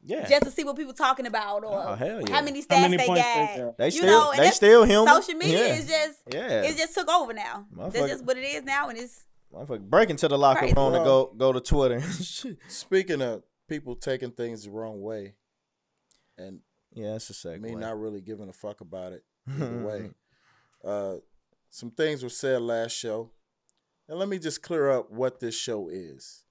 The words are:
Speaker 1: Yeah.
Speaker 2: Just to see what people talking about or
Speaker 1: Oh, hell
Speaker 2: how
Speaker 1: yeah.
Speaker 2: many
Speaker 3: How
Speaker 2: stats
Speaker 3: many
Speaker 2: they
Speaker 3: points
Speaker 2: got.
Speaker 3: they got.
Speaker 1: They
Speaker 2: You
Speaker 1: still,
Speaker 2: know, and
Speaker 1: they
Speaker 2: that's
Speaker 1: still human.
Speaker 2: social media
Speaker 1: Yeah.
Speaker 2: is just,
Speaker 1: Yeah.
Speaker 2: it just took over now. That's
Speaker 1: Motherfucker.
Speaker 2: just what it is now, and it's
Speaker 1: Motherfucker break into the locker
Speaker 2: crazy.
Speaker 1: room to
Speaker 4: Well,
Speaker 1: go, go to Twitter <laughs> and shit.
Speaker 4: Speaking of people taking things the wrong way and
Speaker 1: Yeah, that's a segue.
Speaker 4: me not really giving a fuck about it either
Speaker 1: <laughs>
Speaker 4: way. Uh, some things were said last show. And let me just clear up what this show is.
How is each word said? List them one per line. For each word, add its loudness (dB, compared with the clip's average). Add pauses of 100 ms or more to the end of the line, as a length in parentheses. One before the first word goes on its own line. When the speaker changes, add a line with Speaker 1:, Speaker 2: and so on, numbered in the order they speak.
Speaker 1:
Yeah. -8
Speaker 2:
Just 6
to -6
see -6
what -6
people -12
talking 0
about -4
or -4
Speaker 1:
Oh, -6
hell -6
Speaker 2:
how 0
Speaker 1:
yeah. 2
Speaker 2:
many -6
Speaker 3:
How -14 (100)
Speaker 2:
stats 6
Speaker 3:
many 4
Speaker 2:
they 2
Speaker 3:
points 2
Speaker 2:
got. 0 (220)
Speaker 3:
they -8
got. -8
Speaker 1:
They 0
Speaker 2:
You 2
Speaker 1:
still, 0 (140)
Speaker 2:
know, 4
and 0
Speaker 1:
they 6
Speaker 2:
that's 6
Speaker 1:
still 10
human. 8
Speaker 2:
social 2
media 2
Speaker 1:
Yeah. 2
Speaker 2:
is -6
just, -2 (140)
Speaker 1:
Yeah. -2
Speaker 2:
it 0
just -4
took -4
over 0
now. -12 (100)
That's -8
Speaker 1:
Motherfucker. 0
Speaker 2:
just -8
what -2
it -10
is -6
now, -4
and -12
it's -16 (280)
Speaker 1:
Motherfucker -10
break 4
into 0
the 2
locker 6
Speaker 2:
crazy. 4
Speaker 1:
room 4
to 2
Speaker 4:
Well, 0 (220)
Speaker 1:
go, -18
go 2
to -2
Twitter 2
<laughs> -4
and -6 (200)
shit. -12 (100)
Speaker 4:
Speaking -2
of -4 (260)
people -10
taking -6
things -10
the -16
wrong -10
way -10 (1040)
and -18 (340)
Speaker 1:
Yeah, -10
that's -12
a -18
segue. -14
Speaker 4:
me -12
not -10
really -10
giving -16
a -20
fuck -14
about -14
it -20 (240)
either -8
Speaker 1:
<laughs> -8
Speaker 4:
way. -10 (720)
Uh, -6 (560)
some -16
things -4
were -10
said -2
last -4
show. -8 (760)
And -10
let -4
me -6
just -8
clear 0
up 0
what -6
this -8
show -6
is. -16